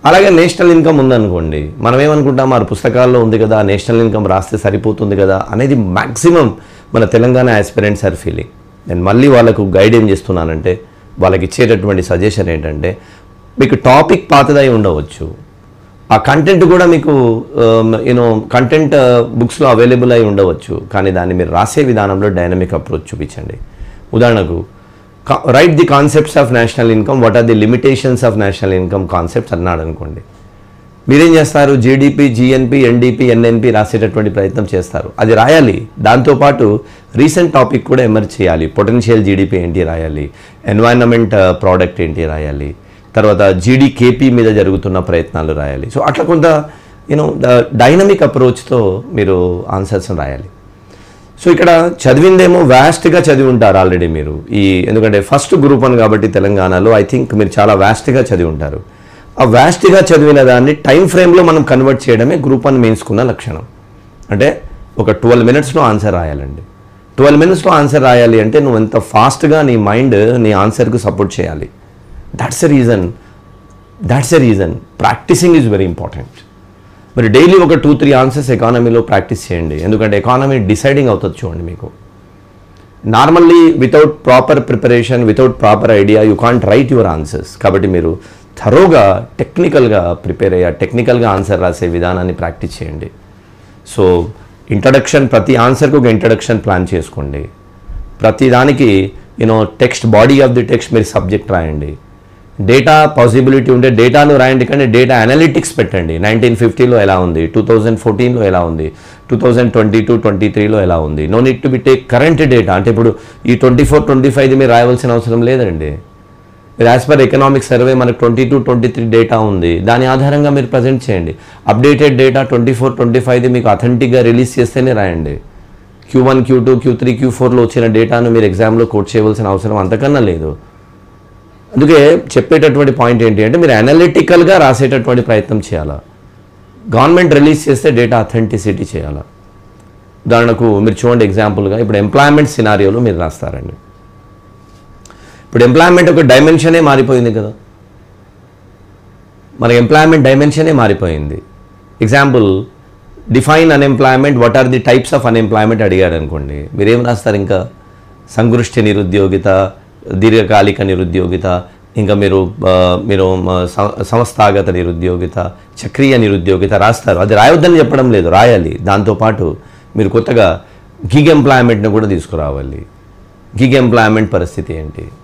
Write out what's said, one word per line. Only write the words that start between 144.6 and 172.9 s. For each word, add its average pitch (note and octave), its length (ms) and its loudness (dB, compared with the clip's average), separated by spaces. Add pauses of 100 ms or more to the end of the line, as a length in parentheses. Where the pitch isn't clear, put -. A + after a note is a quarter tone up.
ఇప్పుడు A#2 220 2
employment E3+ 440 4
ఒక D#3+ 80 2 (120)
డైమెన్షనే D#3+ 460 4 (120)
మారిపోయింది B2+ 480 0
కదా, G#2 120 -8 (2000)
మన A#2+ 100 0 (100)
employment D3+ 480 4
డైమెన్షనే D3 420 2 (120)
మారిపోయింది. E2 540 -4 (680)
Example, B2+ 420 2 (880)
define D#3+ 400 2
unemployment, C3+ 680 0
what A#2 160 2
are B2+ 140 2
the B2 160 0
types B2 280 0
of B2+ 120 0
unemployment A2 560 0
అడిగాడు F#2 340 0
అనుకోండి, D2 380 -8 (200)
మీరేం A2+ 320 0
రాస్తారు? A2 340 -4
ఇంకా F#2+ 160 -2 (800)
సంగృష్టి A#2 500 0
నిరుద్యోగిత, G2 640 0 (720)
దీర్ఘకాలిక G#2 680 2
నిరుద్యోగిత, F#2 580 -4 (540)
ఇంకా G2+ 120 0 (100)
మీరు, F#2+ 160 0 (320)
ఆ, - 20 2 (360)
మీరు, F#2+ 160 0 (280)
ఆ, - 20 -2 (200)
సం-, G#2 200 -4 (160)
సంస్థాగత G#2 640 0
నిరుద్యోగిత, F2 600 -6 (440)
చక్రీయ C3+ 420 0
నిరుద్యోగిత G2 500 0 (100)
రాస్తారు. G#2 420 0
అది G#2 140 0
రాయొద్దని D#3+ 420 4
చెప్పడం C3 340 0
లేదు, E2+ 120 0 (100)
రాయాలి. G2 360 2 (160)
దాంతోపాటు G#2 560 -2 (520)
మీరు G2+ 180 -2
కొత్తగా A2+ 320 2 (640)
గిగ్ D3 240 4
ఎంప్లాయ్‌మెంట్‌ను A#2+ 580 2
కూడా G#2+ 180 0
తీసుకురావాలి. C#2+ 680 -8 (800)